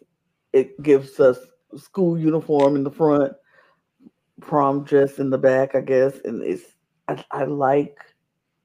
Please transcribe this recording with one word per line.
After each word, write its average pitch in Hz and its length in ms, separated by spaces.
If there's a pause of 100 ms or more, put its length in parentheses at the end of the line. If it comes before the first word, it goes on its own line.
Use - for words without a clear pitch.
(520)
It 131 300
gives 135 360
us 127 200 (380)
school 170 400
uniform 151 600
in 139 80
the 139 60
front, 147 420 (1080)
prom 143 440
dress 139 340
in 139 120
the 131 80
back, 135 360
I 131 60
guess. 131 340 (100)
And 117 200
it's, - 180 (460)
I, - 240
I 139 120
like 143 540 (680)